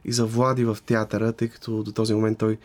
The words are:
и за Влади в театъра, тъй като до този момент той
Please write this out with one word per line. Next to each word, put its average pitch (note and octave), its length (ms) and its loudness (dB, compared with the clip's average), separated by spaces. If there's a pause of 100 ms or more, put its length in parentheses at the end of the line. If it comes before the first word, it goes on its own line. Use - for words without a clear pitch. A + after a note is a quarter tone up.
и - 60 -4
за A#2+ 140 2
Влади B2 400 2
в A2 200 0
театъра, A2 480 0
тъй A#2 140 -2
като A2 360 -6
до G#2+ 80 -8
този A2 220 0
момент A2 240 2
той A2 280 0